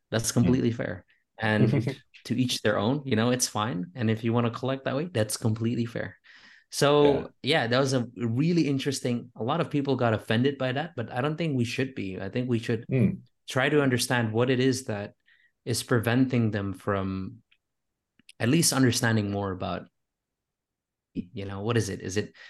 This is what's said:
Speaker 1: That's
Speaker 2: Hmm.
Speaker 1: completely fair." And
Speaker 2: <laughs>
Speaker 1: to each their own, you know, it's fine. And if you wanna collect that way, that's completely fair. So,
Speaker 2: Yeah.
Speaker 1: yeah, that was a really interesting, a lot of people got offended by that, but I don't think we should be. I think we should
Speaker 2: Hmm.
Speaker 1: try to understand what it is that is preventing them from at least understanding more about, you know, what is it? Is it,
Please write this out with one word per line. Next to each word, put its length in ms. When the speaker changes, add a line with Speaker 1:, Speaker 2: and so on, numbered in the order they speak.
Speaker 1:
That's 200
Speaker 2:
Hmm. 100
Speaker 1:
completely 320
fair." 320
And 340
Speaker 2:
<laughs> 540
Speaker 1:
to 100
each 280
their 160
own, 260
you 100
know, 140
it's 180
fine. 480
And 160
if 140
you 80
wanna 180
collect 360
that 100
way, 160
that's 240
completely 480
fair. 320
So, 340
Speaker 2:
Yeah. 220
Speaker 1:
yeah, 240
that 120
was 140
a 240
really 500
interesting, 680
a 80
lot 160
of 80
people 280
got 180
offended 420
by 160
that, 240
but 160
I 80
don't 160
think 220
we 60
should 300
be. 240
I 120
think 180
we 100
should 300
Speaker 2:
Hmm. 320
Speaker 1:
try 200
to 140
understand 500
what 160
it 120
is 240
that 280
is 160
preventing 680
them 200
from 720
at 100
least 240
understanding 580
more 200
about, 320
you 320
know, 160
what 160
is 120
it? 120
Is 160
it, 160